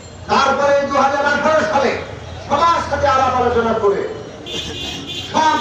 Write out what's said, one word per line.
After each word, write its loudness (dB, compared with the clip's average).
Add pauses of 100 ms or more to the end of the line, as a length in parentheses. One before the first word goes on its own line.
(300)
তারপরে 4 (140)
দু -2 (100)
হাজার 2
আঠারো 2 (100)
সালে 2 (540)
সবার 2
সাথে 0
আলাপ 2
আলোচনা 2 (100)
করে, 2 (1300)
সব 2